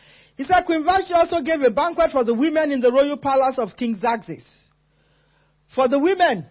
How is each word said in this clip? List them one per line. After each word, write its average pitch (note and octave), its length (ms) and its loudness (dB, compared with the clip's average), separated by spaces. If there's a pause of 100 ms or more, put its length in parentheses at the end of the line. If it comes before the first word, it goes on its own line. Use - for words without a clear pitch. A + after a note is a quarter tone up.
(360)
He C4+ 80 -10
said, F4 220 2
"Queen D#4+ 180 -2
Vashti F#4 300 0
also E4+ 280 2
gave D4+ 200 -2
a B3 100 4
banquet D#4+ 400 0
for C4+ 120 0
the A3+ 100 0
women D4+ 380 0
in C4 100 -4
the B3 100 4
royal C#4+ 260 2
palace C4+ 400 0
of G#3+ 200 -6
King A#3 220 -4
Xerxes." A3+ 440 -6 (1300)
For C4 140 2
the C#4 120 2
women, D#4 500 0